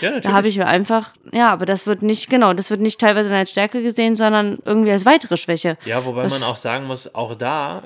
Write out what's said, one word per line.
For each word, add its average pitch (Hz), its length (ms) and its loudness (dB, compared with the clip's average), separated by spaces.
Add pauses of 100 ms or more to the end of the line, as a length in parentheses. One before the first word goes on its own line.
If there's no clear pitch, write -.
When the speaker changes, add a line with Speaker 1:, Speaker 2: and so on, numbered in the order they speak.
Speaker 1:
Ja, 175 80 0
Speaker 2:
Da 285 60 -2
Speaker 1:
natürlich. 202 200 0
Speaker 2:
hab 202 100 4
ich 208 120 0
mir 185 100 0
einfach, 208 460 0 (180)
ja, 233 200 4
aber 180 140 -2
das 190 220 -2
wird 208 160 0
nicht, 214 260 -2
genau, 233 240 4
das 190 160 -4
wird 208 120 -2
nicht 214 180 0
teilweise 208 340 2
als 190 180 0
Stärke 208 300 -2
gesehen, 226 360 0
sondern 214 480 0
irgendwie 214 260 2
als 196 140 2
weitere 247 320 4
Schwäche. 165 480 -2
Speaker 1:
Ja, 123 200 -2
wobei 127 180 -4
Speaker 2:
Was 135 160 0
Speaker 1:
man 127 80 -4
auch 120 100 -4
sagen 127 280 -4
muss, 127 300 -10
auch 113 200 -6
da 143 500 -4